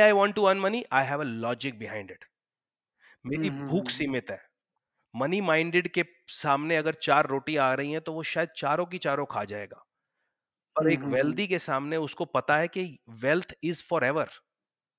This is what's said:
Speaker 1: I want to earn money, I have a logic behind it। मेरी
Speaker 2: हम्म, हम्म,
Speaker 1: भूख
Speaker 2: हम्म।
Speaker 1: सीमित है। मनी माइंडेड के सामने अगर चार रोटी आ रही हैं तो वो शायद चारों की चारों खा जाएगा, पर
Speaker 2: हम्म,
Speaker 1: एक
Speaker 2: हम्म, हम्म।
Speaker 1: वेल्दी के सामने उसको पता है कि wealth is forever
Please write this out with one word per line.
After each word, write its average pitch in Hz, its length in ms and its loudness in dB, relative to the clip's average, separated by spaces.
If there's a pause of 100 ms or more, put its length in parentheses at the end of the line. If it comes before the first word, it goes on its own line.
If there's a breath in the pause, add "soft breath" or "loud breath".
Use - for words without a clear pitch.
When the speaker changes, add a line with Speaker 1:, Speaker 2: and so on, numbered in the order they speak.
Speaker 1:
I 214 100 8
want 202 240 4
to 214 80 2
earn 190 160 4
money, 214 320 0
I 135 180 4
have 143 100 -2
a 139 100 -4 (160)
logic 120 340 -4
behind 104 300 -10
it। - 180 -20 (1000 soft breath)
मेरी 156 220 -2
Speaker 2:
हम्म, 139 100 -4
हम्म, 139 100 -6
Speaker 1:
भूख 165 120 0
Speaker 2:
हम्म। - 160 -6
Speaker 1:
सीमित 135 340 -4
है। - 160 -12 (720)
मनी 156 240 0
माइंडेड 170 480 2
के 175 160 0 (220)
सामने 151 500 0
अगर 156 180 0
चार 147 320 4
रोटी 139 300 -2
आ 131 180 4
रही 143 180 -4
हैं 156 80 -4
तो 160 120 -10
वो 160 100 -6
शायद 170 260 -4
चारों 160 380 -2
की 175 120 -10
चारों 143 280 -2
खा 104 180 -6
जाएगा, 101 320 -10 (1000)
पर 156 60 2
Speaker 2:
हम्म, 160 100 4
Speaker 1:
एक 156 60 0
Speaker 2:
हम्म, 135 80 -8
हम्म। 131 100 0
Speaker 1:
वेल्दी 147 300 2
के 180 120 0
सामने 147 380 -2
उसको 160 280 -4
पता 147 320 2
है 165 120 2
कि 180 300 -6 (120)
wealth 135 440 0 (100)
is 165 180 -4
forever 147 440 0 (720)